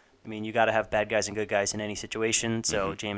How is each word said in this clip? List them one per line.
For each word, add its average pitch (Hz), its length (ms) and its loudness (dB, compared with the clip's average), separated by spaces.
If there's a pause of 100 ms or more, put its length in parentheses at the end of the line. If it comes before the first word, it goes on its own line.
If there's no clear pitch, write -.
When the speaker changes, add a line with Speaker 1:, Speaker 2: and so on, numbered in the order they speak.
(260)
Speaker 1:
I - 40 -14
mean, 107 160 -6
you 110 80 -6
gotta 110 180 4
have 110 180 2
bad 107 200 2
guys 107 180 2
and 104 80 -6
good 104 140 -2
guys 101 240 2
in 107 80 -4
any 104 140 -4
situation. 113 680 0
So 98 300 0
Speaker 2:
Mm-hmm. - 120 -8 (120)